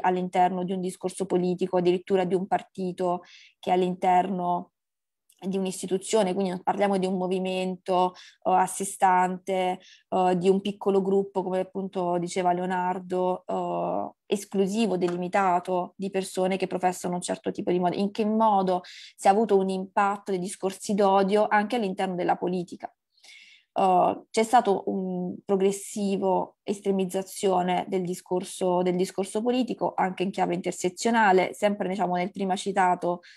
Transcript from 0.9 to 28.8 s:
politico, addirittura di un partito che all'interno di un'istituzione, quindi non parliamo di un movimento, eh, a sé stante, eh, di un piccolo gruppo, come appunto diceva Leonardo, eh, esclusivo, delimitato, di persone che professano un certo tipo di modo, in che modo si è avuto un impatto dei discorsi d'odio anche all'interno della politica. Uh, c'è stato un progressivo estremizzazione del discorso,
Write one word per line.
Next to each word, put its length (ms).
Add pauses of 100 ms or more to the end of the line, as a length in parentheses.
politico, 500
addirittura 460
di 100
un 140
partito 760 (380)
che 100
all'interno 1000 (720)
di 140
un'istituzione, 760
quindi 180
non 120
parliamo 340
di 80
un 120
movimento, 960 (300)
eh, 100
a 120
sé 200
stante, 960 (260)
eh, 300
di 100
un 140
piccolo 400
gruppo, 420
come 160
appunto 580
diceva 360
Leonardo, 920
eh, 680 (140)
esclusivo, 680
delimitato, 1000
di 120
persone 460
che 120
professano 480
un 60
certo 300
tipo 200
di 80
modo, 180
in 140
che 120
modo 600 (340)
si 100
è 20
avuto 280
un 100
impatto 640
dei 80
discorsi 540
d'odio 560
anche 260
all'interno 400
della 220
politica. 520 (840)
Uh, 540
c'è 140
stato 420
un 580
progressivo 1160
estremizzazione 1300
del 160
discorso, 800